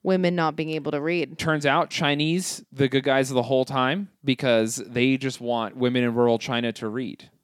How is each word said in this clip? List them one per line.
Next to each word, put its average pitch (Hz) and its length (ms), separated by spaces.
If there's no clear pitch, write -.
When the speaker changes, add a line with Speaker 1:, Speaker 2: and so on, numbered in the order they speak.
Speaker 1:
women 185 320
not 160 200
being 160 160
able 151 200
to 147 100
read. 160 360
Speaker 2:
Turns 156 260
out 147 280
Chinese, 156 800
the 135 160
good 131 160
guys 135 260
the 127 140
whole 131 220
time, 139 440
because 117 520
they 123 400
just 131 220
want 117 380
women 123 260
in 117 120
rural 120 240
China 120 340
to 113 140
read. 113 420